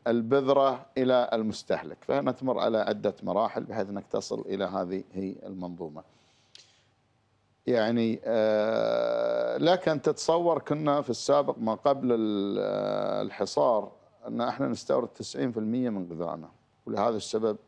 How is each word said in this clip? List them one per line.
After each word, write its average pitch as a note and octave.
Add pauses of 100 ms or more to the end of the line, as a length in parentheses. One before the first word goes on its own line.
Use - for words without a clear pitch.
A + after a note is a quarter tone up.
البذرة C3 (120)
إلى B2+
المستهلك، G2
فهنا C#3
تمر B2+
على A2+
عدة G#2
مراحل G2+
بحيث G#2+
أنك G2
تصل A2
إلى G2
هذه F#2+ (100)
هي F#2+ (120)
المنظومة. F2 (1600)
يعني، A#2
آه، A#2
لك F3
أن D3+
تتصور E3
كنا D3
في -
السابق C#3
ما A2
قبل C3+
ال-، G#2
آه، G2+
الحصار G#2 (360)
أن A#2
احنا B2+
نستورد B2
تسعين C3
في A2+
المية A#2+
من G2
غذائنا، D#2+ (360)
ولهذا A2
السبب A2 (100)